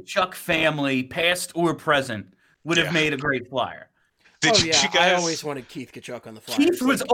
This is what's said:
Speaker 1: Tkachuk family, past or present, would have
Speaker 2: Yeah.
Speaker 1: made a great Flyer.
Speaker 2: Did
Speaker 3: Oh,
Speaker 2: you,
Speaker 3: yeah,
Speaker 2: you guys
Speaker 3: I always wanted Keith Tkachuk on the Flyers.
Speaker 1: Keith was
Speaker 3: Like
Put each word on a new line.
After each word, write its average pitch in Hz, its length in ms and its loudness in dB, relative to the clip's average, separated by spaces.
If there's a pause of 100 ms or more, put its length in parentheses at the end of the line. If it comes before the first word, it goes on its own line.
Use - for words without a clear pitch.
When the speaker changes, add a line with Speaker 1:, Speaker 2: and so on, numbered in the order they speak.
Speaker 1:
Tkachuk 185 340 -2
family, 147 680 0
past 175 520 -2
or 165 200 0
present, 131 580 -2 (320)
would 165 120 0
have 165 120 2
Speaker 2:
Yeah. 160 40 -4
Speaker 1:
made 156 220 2
a - 20 -6
great 131 320 -4
Flyer. 98 400 -4 (520)
Speaker 2:
Did 220 140 4
Speaker 3:
Oh, 196 40 6
Speaker 2:
you, 170 80 2
Speaker 3:
yeah, 156 160 2
Speaker 2:
you - 80 0
guys 180 220 4
Speaker 3:
I - 20 4
always 165 280 -2
wanted 143 260 -8
Keith 131 240 -12
Tkachuk 120 340 -14
on 113 80 -16
the 110 60 -18
Flyers. - 180 -10
Speaker 1:
Keith 330 240 4
was 254 180 4
Speaker 3:
Like - 140 0